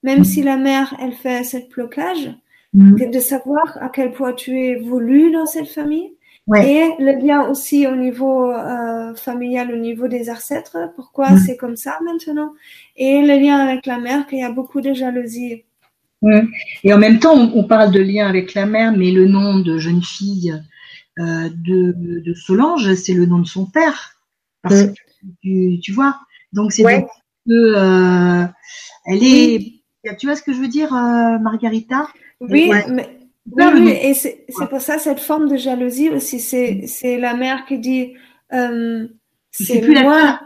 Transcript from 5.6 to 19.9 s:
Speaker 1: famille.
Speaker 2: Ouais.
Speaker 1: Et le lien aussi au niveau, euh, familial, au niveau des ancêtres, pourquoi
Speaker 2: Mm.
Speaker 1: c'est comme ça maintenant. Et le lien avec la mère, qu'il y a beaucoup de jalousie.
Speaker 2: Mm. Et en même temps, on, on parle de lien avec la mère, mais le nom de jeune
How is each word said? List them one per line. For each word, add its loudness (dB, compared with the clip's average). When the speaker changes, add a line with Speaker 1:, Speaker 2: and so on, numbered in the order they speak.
Speaker 1:
famille. -6
Speaker 2:
Ouais. 4
Speaker 1:
Et 2
le 4
lien 2
aussi 0
au -2
niveau, -2
euh, -8
familial, -6
au -6
niveau -6
des -6
ancêtres, -10
pourquoi -2
Speaker 2:
Mm. 8
Speaker 1:
c'est -2
comme -10
ça -12
maintenant. -6
Et 2
le 6
lien 4
avec -2
la -6
mère, -4
qu'il -8
y -6
a -8
beaucoup -8
de -4
jalousie. -8
Speaker 2:
Mm. 4
Et 6
en 8
même 8
temps, 6
on, 6
on 4
parle 4
de 4
lien 0
avec -2
la -2
mère, 2
mais 2
le 6
nom 2
de -2
jeune 0